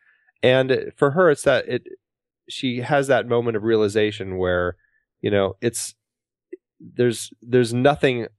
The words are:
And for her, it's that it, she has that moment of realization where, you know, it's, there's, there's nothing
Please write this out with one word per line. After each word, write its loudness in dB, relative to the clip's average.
And 2
for 2
her, 4
it's 0
that 0
it, -4
she -6
has 0
that 2
moment -2
of -4
realization 0
where, -2
you -2
know, 0
it's, -6
there's, -4
there's 0
nothing 0